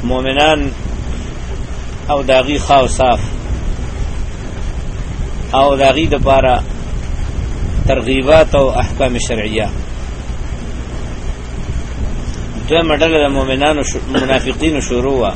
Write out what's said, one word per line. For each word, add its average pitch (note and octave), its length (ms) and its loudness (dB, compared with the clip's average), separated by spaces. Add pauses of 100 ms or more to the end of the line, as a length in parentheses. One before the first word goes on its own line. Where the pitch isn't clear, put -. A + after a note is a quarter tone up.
مؤمنان C3+ 680 2 (1400)
او C#3+ 120 2
داغي C3 360 4
خوا C#3 220 6
او B2+ 80 4
صاف B2+ 320 2 (2250)
او C#3 220 4
داغي C3+ 380 4
د - 20 2 (120)
پاره C3 360 4 (1200)
ترغیبات C3+ 680 4
او C#3 140 6
احکام B2 480 0 (100)
شرعیه۔ G#2+ 420 -2 (3000)
دویمه D#3+ 260 2
ډله D#3+ 220 2
د D3 100 4 (100)
مؤمنانو C3+ 460 2
شو-، - 260 -4
منافقینو C3 680 0
شروع C3 400 0
وه G2+ 160 0